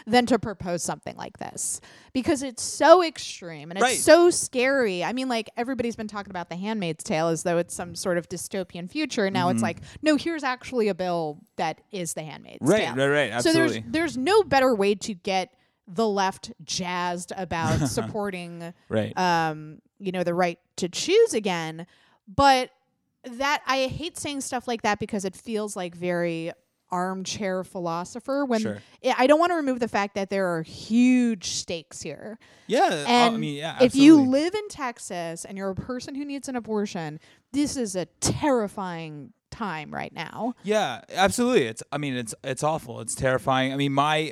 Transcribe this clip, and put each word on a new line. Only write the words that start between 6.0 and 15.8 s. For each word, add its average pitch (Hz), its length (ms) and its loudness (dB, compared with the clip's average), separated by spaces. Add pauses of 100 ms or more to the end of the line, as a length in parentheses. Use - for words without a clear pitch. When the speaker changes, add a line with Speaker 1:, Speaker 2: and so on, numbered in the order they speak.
Speaker 1:
talking 202 240 -12
about 175 160 -8
The - 80 -10
Handmaid's 190 480 -4
Tale 165 240 0
as 165 160 -2
though 170 140 2
it's 175 140 -2
some 175 220 -10
sort 175 240 -2
of 165 100 -8
dystopian 180 640 -8
future. 254 400 -2
Now 180 200 2
it's 226 80 0
Speaker 2:
Mm-hmm. 233 40 0
Speaker 1:
like, - 140 -2 (260)
no, 302 140 4
here's 320 260 -4
actually 247 460 -2
a 190 80 0
bill 170 420 -4 (160)
that 165 260 -4 (120)
is 180 220 -6
The 160 100 -10
Handmaid's 135 380 -16
Speaker 2:
Right, 185 240 4
Speaker 1:
Tale. - 100 -4
Speaker 2:
right, 139 340 2
right. 120 140 -2
Speaker 1:
So 330 80 4
there's, - 240 2
Speaker 2:
Absolutely. 233 160 -8
Speaker 1:
there's 311 240 -2
no 359 260 4
better 269 320 4
way 202 220 2
to 208 180 -8
get 190 400 -4 (320)